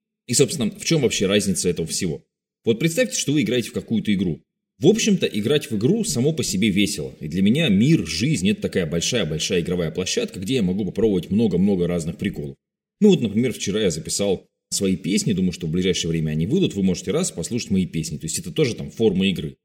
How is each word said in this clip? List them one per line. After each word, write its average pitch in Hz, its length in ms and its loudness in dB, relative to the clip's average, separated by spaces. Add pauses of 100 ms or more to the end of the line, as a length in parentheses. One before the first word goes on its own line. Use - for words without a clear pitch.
(260)
И, 123 80 -4
собственно, 104 380 2
в - 120 -14
чем 160 180 2
вообще 104 240 0
разница 98 420 0
этого 85 180 -2
всего? - 380 -4 (400)
Вот 113 160 0
представьте, 165 360 0
что - 160 -2
вы 151 100 2
играете 123 280 0
в - 40 -20
какую-то 104 380 -2
игру. 90 300 -2 (380)
В 143 80 6
общем-то, 220 380 4
играть 120 440 0
в 110 60 -2
игру 165 260 2
само 135 300 0
по 156 100 -4
себе 104 280 0
весело. 85 500 -2
И 78 80 -8
для 90 140 0
меня 127 260 4
мир, 107 400 4
жизнь — 95 420 0
это 104 100 -2
такая 90 260 -2
большая-большая 85 720 -2
игровая 85 320 -2
площадка, 92 480 -4
где 101 160 -2
я 127 60 2
могу 101 220 0
попробовать 98 460 0
много-много 95 560 2
разных 85 300 -4
приколов. 71 400 -6 (440)
Ну 208 100 8
вот, 160 100 4
например, 113 320 0
вчера 104 280 -4
я 98 100 4
записал 82 580 -2 (220)
свои 95 260 0
песни, 123 360 0
думаю, 90 200 0
что - 140 -8
в 80 40 -4
ближайшее 90 400 0
время 80 220 0
они 80 140 0
выйдут, 160 280 0
вы 98 80 -2
можете 95 280 0
раз 165 200 -2
послушать 107 400 -6
мои 95 160 2
песни, 78 320 -6
то - 80 -10
есть - 120 -6
это 85 140 -10
тоже 120 220 0
там 73 160 -10
форма 98 380 2
игры. 78 360 -4